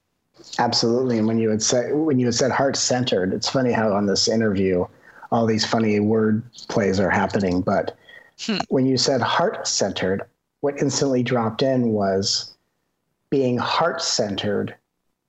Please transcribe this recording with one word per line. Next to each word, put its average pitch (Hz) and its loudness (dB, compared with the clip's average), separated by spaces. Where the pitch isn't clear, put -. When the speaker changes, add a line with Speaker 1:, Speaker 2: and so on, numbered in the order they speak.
Speaker 1:
Absolutely. 120 0
And 110 2
when 113 2
you 113 2
had 107 0
said, 123 0
when 151 2
you 123 2
had 113 0
said 131 0
heart-centered, 123 0
it's - -4
funny 127 0
how 110 0
on 101 0
this 98 2
interview, 98 2
all 117 2
these 107 0
funny 107 0
word 110 2
plays 98 0
are 90 2
happening. 95 0
But 90 -2
Speaker 2:
Hmm. 208 -2
Speaker 1:
when 131 2
you 131 2
said 131 2
heart-centered, - -2
what 143 -4
instantly 135 0
dropped 120 -2
in 127 2
was 98 -2
being 127 2
heart-centered 104 -2